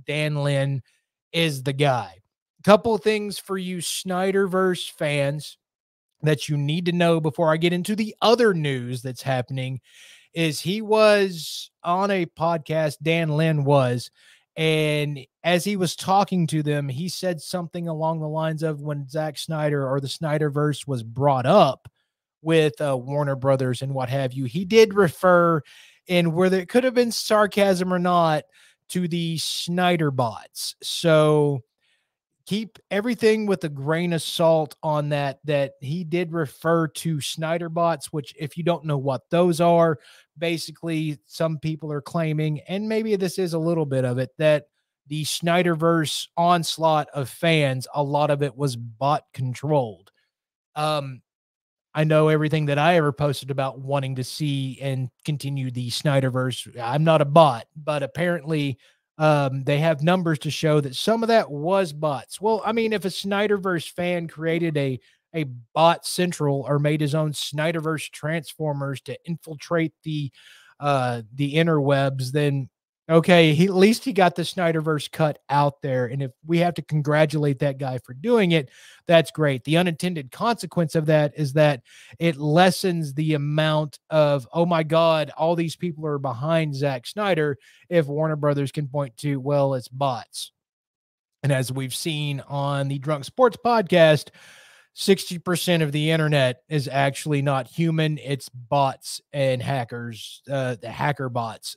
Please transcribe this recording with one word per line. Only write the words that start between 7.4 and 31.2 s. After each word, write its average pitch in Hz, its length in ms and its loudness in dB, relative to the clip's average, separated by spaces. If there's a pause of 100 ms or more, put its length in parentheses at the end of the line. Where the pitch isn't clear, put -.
I 160 60 2
get 170 160 2
into 180 220 -2
the 214 260 -4
other 226 320 4
news 127 480 -4
that's 127 200 -10
happening 131 600 -4 (520)
is 160 280 -2
he 196 200 -4
was 208 920 2 (120)
on 190 280 0
a 190 140 0
podcast, 160 760 -2
Dan 165 280 0
Lin 151 340 2
was, 131 480 2 (440)
and 151 640 0 (240)
as 170 220 2
he 202 100 -2
was 185 200 -2
talking 190 520 2
to 156 160 -2
them, 147 240 -2
he 139 220 -6
said 175 320 -6
something 175 480 -8
along 160 300 -4
the 156 100 -6
lines 156 340 -4
of 156 180 -4
when 143 280 -6
Zack 156 280 -6
Snyder 151 480 -2
or 135 140 0
the 135 80 -8
Snyderverse 147 800 -2
was 131 160 -4
brought 127 440 0
up 165 420 2 (520)
with, 156 380 2
uh, 143 160 -2
Warner 139 400 -4
Brothers 131 460 0
and 135 120 -6
what 131 160 -4
have 135 220 -2
you, 135 140 -6
he 131 180 -4
did 214 300 6
refer 175 680 4 (460)
in 175 260 2
where 185 160 2
there 185 160 0
could 247 200 0
have 254 80 0
been 240 180 2
sarcasm 196 840 2
or 180 60 0
not 170 440 2 (460)
to 180 200 -2
the 165 300 -2
Snyder 175 720 0
bots. 120 720 -6
So 151 800 2 (840)